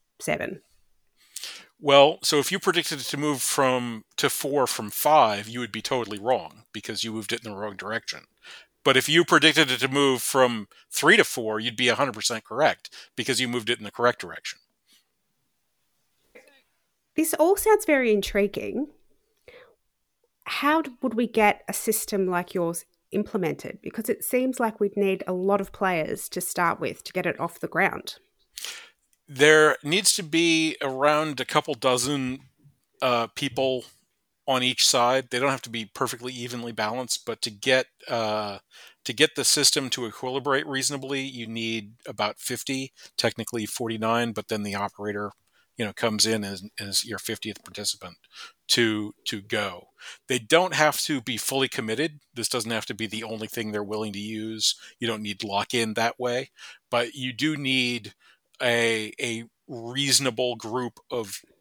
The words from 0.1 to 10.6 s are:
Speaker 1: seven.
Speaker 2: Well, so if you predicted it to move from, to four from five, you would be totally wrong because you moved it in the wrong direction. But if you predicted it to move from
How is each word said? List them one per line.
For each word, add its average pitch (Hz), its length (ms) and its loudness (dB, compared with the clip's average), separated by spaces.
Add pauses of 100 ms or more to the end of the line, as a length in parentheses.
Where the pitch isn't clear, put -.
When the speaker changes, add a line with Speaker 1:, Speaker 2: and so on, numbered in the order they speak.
Speaker 1:
seven. - 420 -4 (1200)
Speaker 2:
Well, 143 440 8
so 151 160 2
if 135 120 0
you 190 80 0
predicted 165 420 0
it - 40 -10
to - 120 -6
move 143 240 0
from, 123 640 0 (120)
to 139 120 4
four 139 380 0
from 107 220 -4
five, 110 600 4
you 120 100 -8
would 113 120 -6
be 110 100 -6
totally 110 360 -2
wrong 101 540 -2
because 107 320 -6
you 113 80 -6
moved 107 220 -6
it - 120 -6
in 107 60 -10
the 98 60 -12
wrong 104 180 -8
direction. 101 460 -8 (640)
But 131 120 6
if 131 100 2
you 160 160 6
predicted 151 480 6
it 123 80 -2
to 135 80 0
move 135 340 2
from 120 460 2 (240)